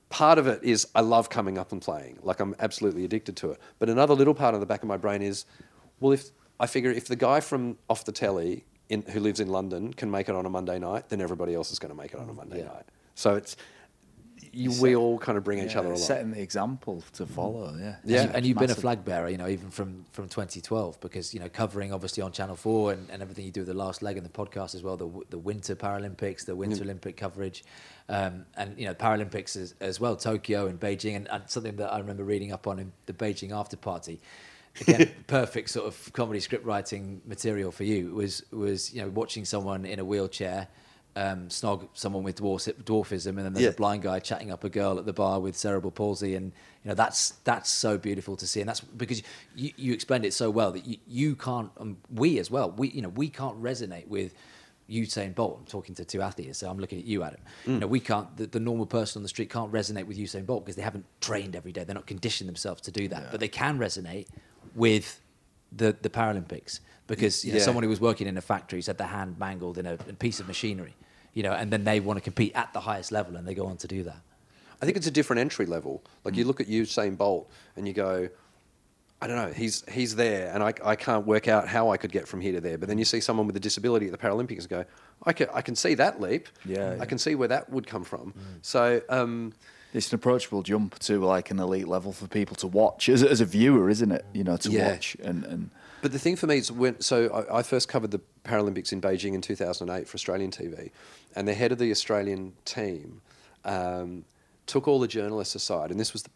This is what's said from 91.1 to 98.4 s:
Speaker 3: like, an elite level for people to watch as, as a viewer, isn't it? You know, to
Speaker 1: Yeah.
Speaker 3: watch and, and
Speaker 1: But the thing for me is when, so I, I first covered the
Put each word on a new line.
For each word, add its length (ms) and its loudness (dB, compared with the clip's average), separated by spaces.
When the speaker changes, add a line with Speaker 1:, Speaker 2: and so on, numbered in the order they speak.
Speaker 3:
like, 260 4
an 80 0
elite 300 0
level 240 -2
for 160 -12
people 280 0
to 100 -6
watch 420 4
as, 140 10
as 180 8
a 60 8
viewer, 420 8
isn't 240 4
it? 120 0
You 100 0
know, 140 2
to 120 0
Speaker 1:
Yeah. 200 4
Speaker 3:
watch 340 -4
and, 220 -2
and 240 -6
Speaker 1:
But 100 0
the 60 -2
thing 180 2
for 100 -2
me 120 6
is 120 0
when, 300 2
so 280 4
I, 100 4
I 20 2
first 260 2
covered 240 0
the 80 0